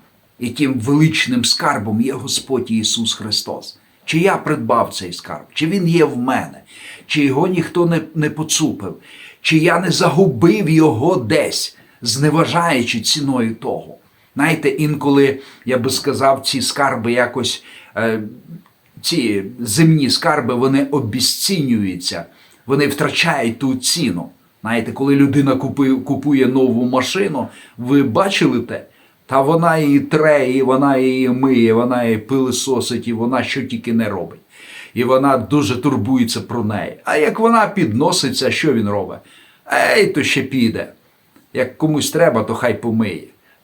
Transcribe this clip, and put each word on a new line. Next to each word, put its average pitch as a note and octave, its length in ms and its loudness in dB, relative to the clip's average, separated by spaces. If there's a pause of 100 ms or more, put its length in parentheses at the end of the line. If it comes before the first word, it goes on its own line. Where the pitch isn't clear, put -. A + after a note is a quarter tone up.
(380)
І A#2+ 120 -6
тим C3 240 -2
величним B2+ 680 0
скарбом A2+ 560 -2
є C3 120 0
Господь A#2+ 580 -4
Ісус A2 440 -2
Христос. - 640 -8 (260)
Чи E3 140 -2
я F3+ 180 2
придбав A#2+ 580 -2
цей F2+ 180 -10
скарб, - 320 -12 (100)
чи D3+ 120 -2
він F3 220 0
є E3 160 4
в C3 140 -2
мене, B2 440 -4 (440)
чи D3+ 180 0
його C#3 220 2
ніхто F3 400 0
не, E3 140 0 (140)
не D3+ 160 0
поцупив, A#2 640 -4 (460)
чи D#3 180 2
я E3+ 220 2
не F#3 100 -2
загубив E3 800 2
його D#3 460 4
десь, - 600 -2 (260)
зневажаючи C#3 960 0
ціною B2+ 540 -2
того. G2 400 -8 (400)
Знаєте, D#3 340 0
інколи, C#3 680 2 (260)
я B2+ 140 0
би A#2+ 120 0
сказав, C3+ 500 0
ці C3 220 -4
скарби A#2+ 500 -2
якось, A#2+ 520 -2 (320)
е, A2 240 -2 (800)
ці A2 440 -2 (160)
земні D3 500 2
скарби, D3 440 0
вони C3+ 300 2
обіцінюються, A2+ 1400 -2 (420)
вони C#3 200 2
втрачають C3+ 720 -2
ту C3 160 -2
ціну. B2 540 -2 (320)
Знаєте, A2 320 -4
коли C#3 240 2
людина C#3 400 4
купує, C3 400 0
купує C3+ 500 0
нову B2+ 380 2
машину, C3 640 -2 (300)
ви C3 240 2
бачили C#3+ 580 2
те? A2+ 240 -10 (420)
Та C3+ 140 2
вона D#3+ 380 2
її C#3+ 220 4
тре, D3+ 500 2
і C3 120 2
вона C3+ 340 2
її C3 320 2
миє, B2 440 4
вона B2 320 2
її A2+ 140 0
пилисосить, B2+ 920 -2
і A#2+ 40 -4
вона A#2+ 320 -2
що B2+ 180 -6
тільки A#2 300 -6
не A2+ 160 0
робить. F2+ 320 -8 (540)
І A#2 100 0
вона C3 340 4
дуже C3+ 380 0
турбується B2 640 0
про A2 240 -6
неї. G2+ 400 -6
А - 120 -2
як D#3 220 0
вона A3+ 280 4
підноситься, C3+ 840 0
що D3+ 220 0
він A2+ 160 0
робить? G2 300 -4 (540)
Ей, G3+ 340 4
то - 160 -2
ще C3 200 0
піде. A2+ 500 -2 (600)
Як B2+ 260 -4
комусь D#3 320 0
треба, D3+ 320 2
то A2+ 120 -4
хай A2+ 280 -2
помиє. A2 420 -2 (400)